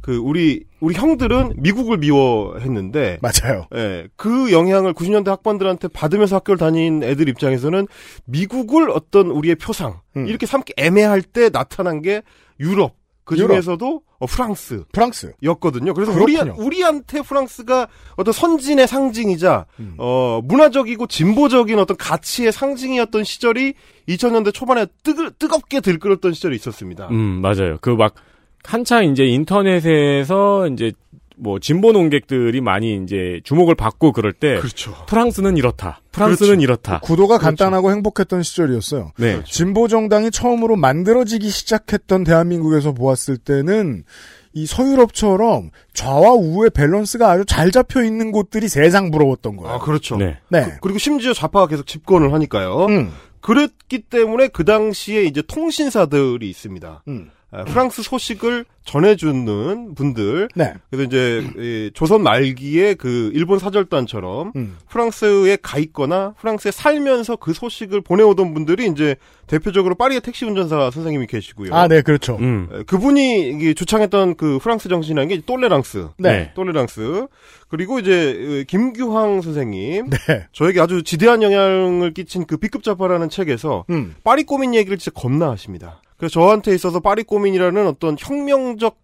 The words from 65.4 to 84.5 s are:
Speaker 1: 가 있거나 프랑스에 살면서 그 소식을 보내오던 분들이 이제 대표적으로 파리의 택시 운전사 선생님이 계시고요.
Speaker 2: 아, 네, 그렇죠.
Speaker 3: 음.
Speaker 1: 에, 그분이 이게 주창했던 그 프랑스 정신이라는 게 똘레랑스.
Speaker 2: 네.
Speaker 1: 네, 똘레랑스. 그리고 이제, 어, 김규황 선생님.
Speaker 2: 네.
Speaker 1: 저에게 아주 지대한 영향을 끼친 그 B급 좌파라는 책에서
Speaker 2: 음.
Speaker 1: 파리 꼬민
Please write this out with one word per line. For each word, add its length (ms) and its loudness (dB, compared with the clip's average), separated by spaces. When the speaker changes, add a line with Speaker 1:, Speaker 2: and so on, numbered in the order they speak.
Speaker 1:
가 160 -6
있거나 640 -4
프랑스에 300 -4
살면서 640 -2
그 160 -6
소식을 480 -6
보내오던 540 4
분들이 340 -2
이제 280 0
대표적으로 500 0
파리의 260 0
택시 240 -8
운전사 440 -2
선생님이 360 -6
계시고요. 480 -10
Speaker 2:
아, 140 4
네, 120 6
그렇죠. 400 0
Speaker 3:
음. 320 -2
Speaker 1:
에, 120 -10
그분이 640 2
이게 240 0
주창했던 640 0
그 220 0
프랑스 300 -2
정신이라는 400 -2
게 160 -4
똘레랑스. 640 -2
Speaker 2:
네. 140 2
Speaker 1:
네, 220 -2
똘레랑스. 720 -4
그리고 300 -6
이제, 640 0
어, 40 -8
김규황 760 -2
선생님. 680 -6
Speaker 2:
네. 420 -2
Speaker 1:
저에게 280 0
아주 220 0
지대한 400 2
영향을 720 2
끼친 320 -8
그 100 -6
B급 260 -6
좌파라는 460 -2
책에서 640 -4
Speaker 2:
음. 240 -4
Speaker 1:
파리 200 2
꼬민 300 -2